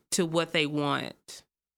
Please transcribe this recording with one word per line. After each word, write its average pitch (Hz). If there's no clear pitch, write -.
to 185
what 165
they 160
want, 143